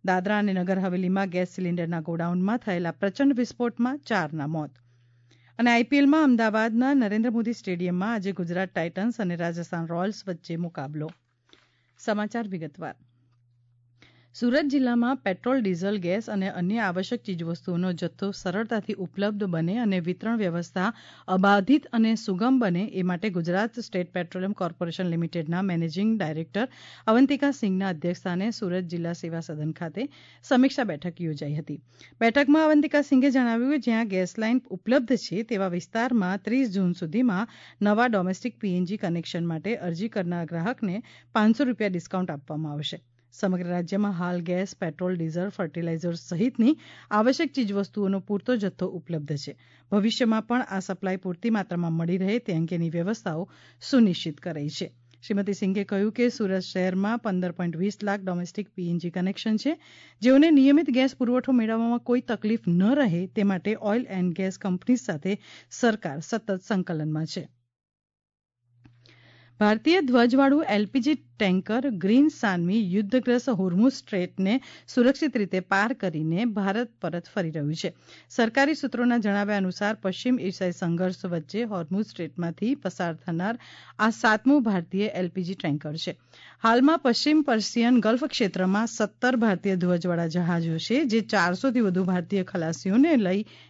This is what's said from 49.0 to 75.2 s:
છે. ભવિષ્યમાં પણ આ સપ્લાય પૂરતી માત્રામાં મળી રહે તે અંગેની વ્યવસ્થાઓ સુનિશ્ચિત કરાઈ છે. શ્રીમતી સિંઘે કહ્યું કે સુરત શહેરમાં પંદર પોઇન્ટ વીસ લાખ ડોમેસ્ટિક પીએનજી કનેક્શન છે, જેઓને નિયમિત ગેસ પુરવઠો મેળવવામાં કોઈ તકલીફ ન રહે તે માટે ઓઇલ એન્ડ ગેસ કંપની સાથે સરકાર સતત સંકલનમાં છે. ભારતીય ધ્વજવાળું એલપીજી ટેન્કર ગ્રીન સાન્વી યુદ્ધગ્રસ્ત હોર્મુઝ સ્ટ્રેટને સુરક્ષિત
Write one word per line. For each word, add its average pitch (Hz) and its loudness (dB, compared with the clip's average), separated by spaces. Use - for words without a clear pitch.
છે. - -10
ભવિષ્યમાં 220 2
પણ 240 0
આ 190 -4
સપ્લાય 185 -4
પૂરતી 185 -6
માત્રામાં 175 -2
મળી 170 0
રહે 196 0
તે 214 -6
અંગેની 165 -2
વ્યવસ્થાઓ 170 -4
સુનિશ્ચિત 185 2
કરાઈ 156 -6
છે. - -8
શ્રીમતી 202 0
સિંઘે 196 0
કહ્યું 202 0
કે 240 2
સુરત 190 -2
શહેરમાં 185 -2
પંદર 180 -2
પોઇન્ટ 170 -6
વીસ 202 -4
લાખ 202 -2
ડોમેસ્ટિક 180 -6
પીએનજી 175 -4
કનેક્શન 196 -2
છે, 311 -2
જેઓને 269 8
નિયમિત 285 6
ગેસ 262 2
પુરવઠો 254 0
મેળવવામાં 233 2
કોઈ 247 0
તકલીફ 220 -2
ન 175 4
રહે 202 2
તે 214 -2
માટે 202 0
ઓઇલ 220 -2
એન્ડ 180 -2
ગેસ 190 -4
કંપની 190 0
સાથે 196 -4
સરકાર 214 -2
સતત 196 -4
સંકલનમાં 156 -2
છે. - -10
ભારતીય 220 4
ધ્વજવાળું 262 4
એલપીજી 214 2
ટેન્કર 214 0
ગ્રીન 220 4
સાન્વી 190 0
યુદ્ધગ્રસ્ત 240 0
હોર્મુઝ 190 2
સ્ટ્રેટને 190 -2
સુરક્ષિત 262 2